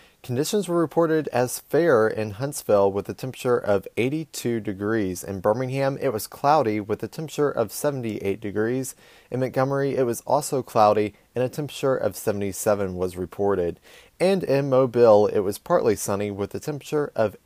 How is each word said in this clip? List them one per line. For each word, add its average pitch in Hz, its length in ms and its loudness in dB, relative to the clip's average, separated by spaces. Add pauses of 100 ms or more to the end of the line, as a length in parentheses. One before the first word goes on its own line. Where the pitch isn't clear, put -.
(220)
conditions 156 460 -2
were 170 120 0
reported 160 480 0
as 120 300 -2
fair 139 500 2
in 107 220 -4
Huntsville 104 600 2
with 98 200 -4
a - 20 -6
temperature 123 460 -2
of 101 280 0 (120)
eighty-two 131 600 -2
degrees. 101 640 -2
In 98 180 -8
Birmingham, 131 600 0
it 127 140 0
was 107 120 -6
cloudy 135 540 2
with 104 220 -4
a 113 60 -4
temperature 151 420 -2
of 107 220 -2
seventy-eight 110 680 -4
degrees. 113 540 -4 (360)
In 127 100 -4
Montgomery, 135 560 -2
it 135 80 2
was 117 180 -2
also 139 400 -2
cloudy 107 500 4 (220)
and 123 100 -2
a 123 60 -4
temperature 139 440 -4
of 104 220 -4
seventy-seven 101 800 -2
was 90 220 -4
reported. 90 600 -2 (380)
And 185 240 2
in 139 280 0
Mobile, 120 560 6
it 104 140 0
was 98 180 -2
partly 127 360 2
sunny 101 360 -4
with 98 240 -6
a 98 40 -6
temperature 147 560 -6
of 107 320 0